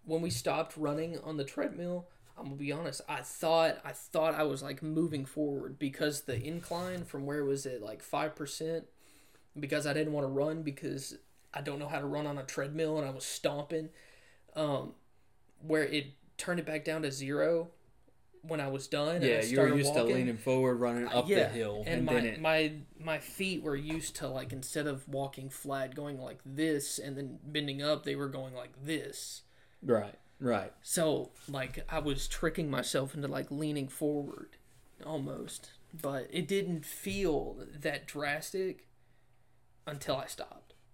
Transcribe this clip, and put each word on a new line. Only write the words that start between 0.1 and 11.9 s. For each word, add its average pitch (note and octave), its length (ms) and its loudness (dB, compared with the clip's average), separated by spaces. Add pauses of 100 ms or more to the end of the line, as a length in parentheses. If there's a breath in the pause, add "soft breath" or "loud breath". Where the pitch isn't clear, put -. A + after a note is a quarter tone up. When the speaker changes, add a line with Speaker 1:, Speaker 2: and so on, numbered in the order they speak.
Speaker 1:
we E3+ 80 0
stopped D#3+ 480 0
running D#3 420 0
on D#3 180 -6
the C#3 60 0
treadmill, F3 640 -4 (300 soft breath)
I'm - 80 -10
gonna C#3 100 -6
be C#3+ 160 -2
honest, D3+ 380 -4
I C#3 120 -4
thought, E3 600 4
I C#3 80 -8
thought D#3+ 440 2
I D#3 80 4
was, C#3 180 2
like, C#3 220 -8
moving D#3 420 2
forward C#3 540 -2
because D3 420 0
the A#2 200 -2
incline F3 640 -4
from C#3 220 -6
where C#3+ 140 0
it C#3+ 60 2
was C#3 200 2
at, B2+ 160 -4
like, G#2+ 220 -8
five D3+ 320 0
percent, D#3+ 500 -4 (760 soft breath)
because D3 280 0
I C#3+ 60 2
didn't D3+ 200 2
wanna C#3+ 140 2
run D3+ 340 2
because C#3 560 -4 (360)
I C#3 80 -6
don't C#3+ 180 -4
know D3 80 -4
how C#3 120 -2